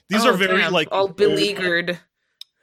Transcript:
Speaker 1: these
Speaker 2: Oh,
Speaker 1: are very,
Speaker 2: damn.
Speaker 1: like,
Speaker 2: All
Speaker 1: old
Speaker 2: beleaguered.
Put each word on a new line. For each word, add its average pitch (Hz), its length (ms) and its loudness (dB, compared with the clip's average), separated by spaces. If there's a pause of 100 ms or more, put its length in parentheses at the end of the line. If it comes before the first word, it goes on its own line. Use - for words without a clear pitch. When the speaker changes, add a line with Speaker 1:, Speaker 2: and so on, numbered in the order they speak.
(100)
Speaker 1:
these 220 160 2
Speaker 2:
Oh, 254 40 4
Speaker 1:
are - 40 4
very, 185 260 0
Speaker 2:
damn. 165 120 0
Speaker 1:
like, 160 200 0
Speaker 2:
All 190 100 0
Speaker 1:
old 196 140 -4
Speaker 2:
beleaguered. 180 840 0 (640)